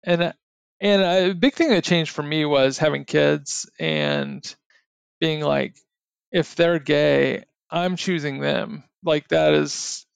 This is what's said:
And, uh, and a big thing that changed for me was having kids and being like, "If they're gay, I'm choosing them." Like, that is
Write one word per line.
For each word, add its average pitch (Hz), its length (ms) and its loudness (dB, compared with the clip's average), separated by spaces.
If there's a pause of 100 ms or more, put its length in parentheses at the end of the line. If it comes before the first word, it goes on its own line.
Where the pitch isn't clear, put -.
And, 175 200 0
uh, 170 100 -4 (480)
and 202 220 4
a 185 320 2
big 247 200 2
thing 330 160 0
that 180 140 2
changed 165 260 0
for 156 120 -8
me 151 220 -2
was 135 340 2
having 143 260 0
kids 147 640 0 (100)
and 147 640 -4 (800)
being 156 200 -2
like, 143 360 -2 (540)
"If 165 240 -2
they're 170 240 2
gay, 143 680 0 (260)
I'm 180 260 -2
choosing 147 440 -4
them." 143 420 -4 (200)
Like, 151 260 -2
that 156 260 4
is - 500 -4 (100)